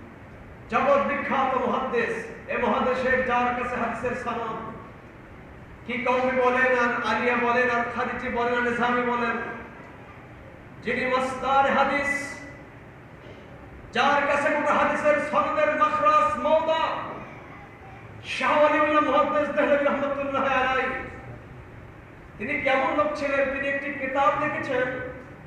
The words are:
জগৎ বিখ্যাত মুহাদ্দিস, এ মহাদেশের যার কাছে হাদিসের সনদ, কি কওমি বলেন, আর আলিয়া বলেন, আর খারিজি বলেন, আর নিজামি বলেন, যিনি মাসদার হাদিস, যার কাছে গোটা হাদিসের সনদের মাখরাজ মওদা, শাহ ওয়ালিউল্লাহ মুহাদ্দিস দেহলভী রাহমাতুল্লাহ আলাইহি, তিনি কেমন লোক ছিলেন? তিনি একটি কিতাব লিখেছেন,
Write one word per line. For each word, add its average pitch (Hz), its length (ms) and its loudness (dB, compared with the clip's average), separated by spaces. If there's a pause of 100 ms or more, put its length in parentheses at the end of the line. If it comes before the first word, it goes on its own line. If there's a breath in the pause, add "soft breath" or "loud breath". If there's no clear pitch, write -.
(720)
জগৎ 269 380 4
বিখ্যাত 269 480 0
মুহাদ্দিস, - 720 -2 (220)
এ 240 140 -2
মহাদেশের 254 640 2
যার 247 360 2
কাছে 247 140 -4
হাদিসের 233 480 -2
সনদ, 233 480 -6 (1120)
কি 226 60 -6
কওমি 254 480 2
বলেন, 247 380 4
আর 226 380 0
আলিয়া 240 200 2
বলেন, 240 340 2
আর 240 140 0 (100)
খারিজি 247 340 -4
বলেন, 240 260 0
আর 240 80 2
নিজামি 240 400 2
বলেন, 233 340 0 (1500)
যিনি 247 240 -2
মাসদার 262 680 2
হাদিস, 277 640 0 (1500)
যার 277 340 4
কাছে 294 280 2
গোটা 294 200 2
হাদিসের 294 420 4 (140)
সনদের 302 460 2
মাখরাজ 302 640 4
মওদা, 320 480 2 (1400)
শাহ 285 380 2
ওয়ালিউল্লাহ 302 420 6
মুহাদ্দিস 285 520 2
দেহলভী 285 280 4
রাহমাতুল্লাহ 277 600 0
আলাইহি, 254 580 0 (1400)
তিনি 269 220 -4
কেমন 269 360 2
লোক 294 180 4
ছিলেন? 277 380 0
তিনি 277 160 -4
একটি 277 240 -4
কিতাব 277 520 0
লিখেছেন, 254 380 -2 (640)